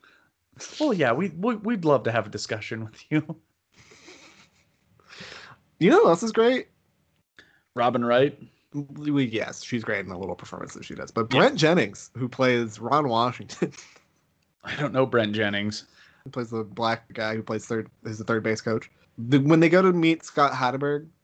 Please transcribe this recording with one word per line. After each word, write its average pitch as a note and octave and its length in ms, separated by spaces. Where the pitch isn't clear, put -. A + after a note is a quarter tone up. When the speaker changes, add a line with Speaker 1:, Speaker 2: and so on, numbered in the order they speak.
Speaker 1:
Well, D4 140
yeah, C#3+ 200
we, E3+ 180
we, G#3 260
we'd G3+ 300
love C3+ 160
to A#2 100
have A2 140
a G#2 40
discussion A2 540
with - 240
you. D3+ 280
Speaker 2:
You E3 120
know F#4+ 120
who A4 80
else E3+ 120
is A3 100
great? A#3+ 360
Speaker 1:
Robin A#2+ 300
Wright. B2+ 340
Speaker 2:
We, D3 520
yes, G#2+ 400
she's A#2+ 180
great G#2 180
in F#2+ 80
the F2+ 100
little F#2 180
performance - 380
that G2+ 100
she - 100
does. C#2 160
But A2+ 220
Speaker 1:
Yeah. C3 80
Speaker 2:
Brent B3+ 160
Jennings, D3+ 600
who B2 120
plays A#2+ 500
Ron C3+ 300
Washington. A#2+ 640
<laughs> - 460
Speaker 1:
I - 120
don't C#3 160
know C3 140
Brent A2 280
Jennings. G#2 520
Speaker 2:
He C3 60
plays A#2+ 200
the A2+ 140
black A2+ 500
guy A2 200
who A2 80
plays A2 240
third, A2+ 220
is A2 140
the A2 60
third A2+ 180
base A2 180
coach. A2 300
The, B2 200
when D3+ 220
they E3 100
go F3+ 120
to F#3 100
meet E3 300
Scott C#3+ 300
Hatteberg, C#3 540